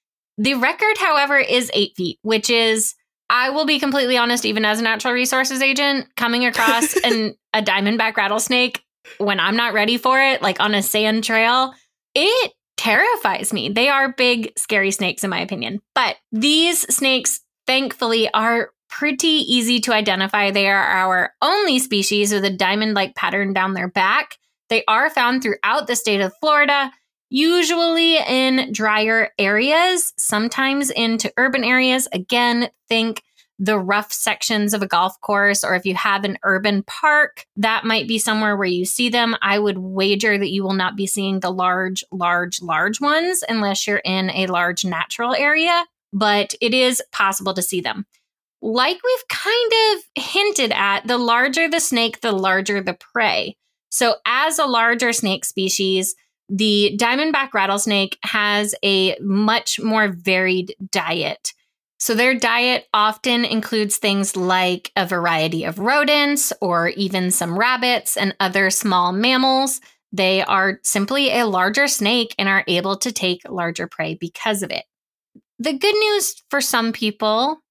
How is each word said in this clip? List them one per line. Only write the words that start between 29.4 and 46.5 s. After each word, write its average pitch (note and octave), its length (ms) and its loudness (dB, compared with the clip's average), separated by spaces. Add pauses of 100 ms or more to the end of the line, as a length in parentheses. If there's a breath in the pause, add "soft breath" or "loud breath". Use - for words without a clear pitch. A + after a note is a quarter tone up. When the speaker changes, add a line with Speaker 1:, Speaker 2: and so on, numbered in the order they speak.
Speaker 1:
sometimes C4 720 -2
into A3+ 460 -2
urban B3+ 280 0
areas. B3+ 480 2
Again, A#3+ 580 0 (180)
think A3+ 340 -2 (360 soft breath)
the G3+ 200 2
rough G3+ 320 0
sections G#3 600 -2
of G#3 100 -2
a F#3+ 40 -2
golf F3+ 340 0
course, G3+ 440 2
or F#3 100 0
if F3+ 100 -2
you F#3+ 100 -2
have G3 300 -2
an G3 180 -4
urban G3 420 0
park, - 600 0 (120)
that A3 280 0
might A3 240 -2
be A3+ 100 0
somewhere G#3+ 380 0
where G3 120 -2
you F3+ 180 -2
see B3 240 -2
them. A#3 320 0
I G3+ 160 2
would G#3 200 0
wager G3 600 0
that G3+ 120 -2
you G3 120 -2
will F#3+ 120 -2
not F#3 220 -2
be G3 100 -4
seeing G3 340 -2
the F3+ 100 -2
large, F#3 600 -2
large, F3 520 -2
large F3 380 -2
ones D#4+ 460 0
unless G#3 400 -2
you're G#3 180 0
in F#3 260 0
a F#3+ 160 -2
large F3 380 -2
natural F#3 500 -4
area, D#4+ 500 2 (280)
but G#3 480 0